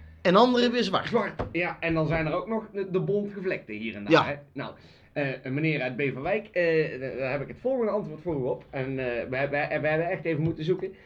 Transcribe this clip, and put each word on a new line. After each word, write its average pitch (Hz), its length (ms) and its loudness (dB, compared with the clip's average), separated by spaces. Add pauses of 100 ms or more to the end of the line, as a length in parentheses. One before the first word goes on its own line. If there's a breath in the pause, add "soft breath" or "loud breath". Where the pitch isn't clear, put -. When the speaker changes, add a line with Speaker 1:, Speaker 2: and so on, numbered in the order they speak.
(220 soft breath)
Speaker 1:
en 180 140 6
andere 240 340 8
weer 233 140 2
zwart? 185 240 0
Speaker 2:
Zwart, 202 440 0
ja. 170 280 -4
En 165 140 0
dan 160 140 2
zijn 160 180 0
er 147 80 -2
ook 180 140 -2
nog 220 260 -4
de, 196 180 -4
de 185 80 2
bontgevlekte 196 720 -2
hier 107 240 -6
en 101 80 -8
daar, 123 80 0
Speaker 1:
Ja. 139 140 8
Speaker 2:
hè. 143 100 -4 (180)
Nou, 120 200 -8 (400 soft breath)
eh, 143 140 -2 (160)
een 131 100 -6
meneer 156 280 0
uit 127 140 -4
Beverwijk, 147 520 -2
eh, 160 520 0 (200)
daar 131 120 -2
heb 139 100 -2
ik - 60 -8
het 117 140 -12
volgende 247 300 0
antwoord 156 300 -4
voor 170 140 -2
u 131 80 -2
op. - 260 -2
En, 135 200 -4 (100)
eh, 127 60 -2 (240)
we 127 80 -4
hebben, 139 300 0
we 147 220 0
hebben 165 200 2
echt 175 160 -4
even 160 180 0
moeten 160 200 -2
zoeken. 185 300 -2 (120 soft breath)